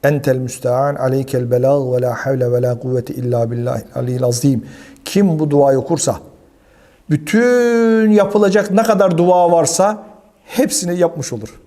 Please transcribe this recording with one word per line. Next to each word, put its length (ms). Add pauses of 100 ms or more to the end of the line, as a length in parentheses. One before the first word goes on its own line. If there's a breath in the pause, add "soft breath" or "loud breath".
Entel 340
müstean, 580
aleykel 560
belag 420
ve 80
la 120 (120)
havle 260
ve 100
la 180
kuvvete 340
illa 380
billahil 340 (100)
aliyyil 280
azim." 420 (400 loud breath)
Kim 340
bu 100
duayı 300
okursa, 360 (960 soft breath)
bütün 1000
yapılacak 600
ne 120
kadar 340
dua 340
varsa 520 (420)
hepsini 520
yapmış 360
olur. 340